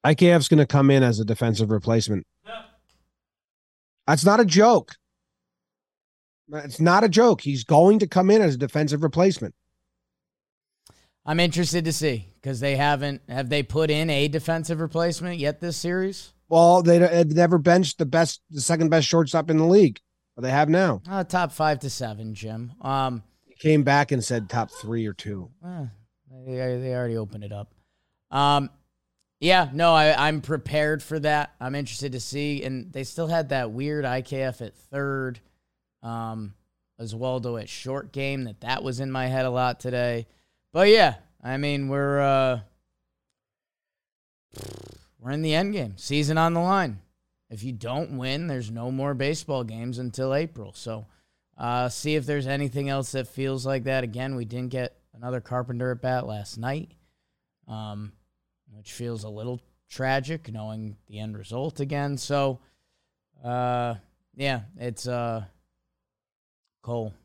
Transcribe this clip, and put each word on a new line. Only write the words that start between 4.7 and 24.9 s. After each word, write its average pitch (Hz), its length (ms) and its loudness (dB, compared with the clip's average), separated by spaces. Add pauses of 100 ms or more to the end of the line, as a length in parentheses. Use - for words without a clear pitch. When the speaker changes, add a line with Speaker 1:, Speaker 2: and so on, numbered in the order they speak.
Speaker 1:
It's 147 300 -10
not 180 240 6
a 208 60 4
joke. 170 320 6
He's 135 220 -4
going 180 340 8
to 202 80 2
come 185 240 2
in 214 100 8
as 160 140 4
a 123 40 -6
defensive 147 440 -2
replacement. 160 520 0 (1700)
Speaker 2:
I'm 156 120 -2
interested 170 460 0
to 160 80 -2
see, 120 400 -4 (100)
'cause 131 180 -6
they 139 160 0
haven't, 143 520 0
have 127 220 -6
they 147 120 0
put 156 280 -2
in 156 180 0
a 147 200 2
defensive 160 520 -4
replacement 170 580 -4
yet 147 220 -4
this 170 160 -6
series? 185 560 -6 (160)
Speaker 1:
Well, 170 340 8
they, 170 160 8
they've 170 380 6
never 170 220 6
benched 170 400 4
the 160 80 0
best, 165 340 2 (100)
the 147 120 -8
second 165 260 2
best 151 180 4
shortstop 165 440 2
in 156 80 4
the 160 80 4
league. 175 340 6 (360)
But 117 60 -10
they 127 80 -2
have 147 180 4
now. 160 400 2
Speaker 2:
Uh, 190 160 -4
top 180 280 -2
five 156 280 0
to 135 100 -8
seven, 110 440 -10
Jim. 110 460 -10
Um, 131 420 -4 (220)
Speaker 1:
He - 120 -20
came 156 260 4
back 139 300 4
and 123 120 -2
said 113 240 -4
top 117 220 -4
three 113 340 -6